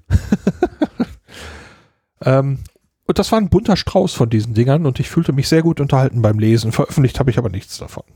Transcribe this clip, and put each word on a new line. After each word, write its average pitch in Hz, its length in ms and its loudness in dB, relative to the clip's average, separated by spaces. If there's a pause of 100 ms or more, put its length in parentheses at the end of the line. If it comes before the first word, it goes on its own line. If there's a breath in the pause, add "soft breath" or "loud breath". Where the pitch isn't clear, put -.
<laughs> - 40 -6 (2000 loud breath)
Ähm, 135 360 0 (480)
und 175 100 -2
das - 140 0
war 226 80 4
ein 202 100 0
bunter 185 260 2
Strauß - 380 0
von 117 160 0
diesen 113 240 0
Dingern 135 320 2
und 131 140 -2
ich 139 100 -6
fühlte 165 240 0
mich 135 160 -2
sehr 160 140 4
gut 165 180 0
unterhalten 131 400 0
beim 107 160 2
Lesen. 110 340 2
Veröffentlicht - 480 0
habe 139 120 2
ich 107 80 -2
aber 117 100 -2
nichts - 300 -12
davon. - 240 -16 (120)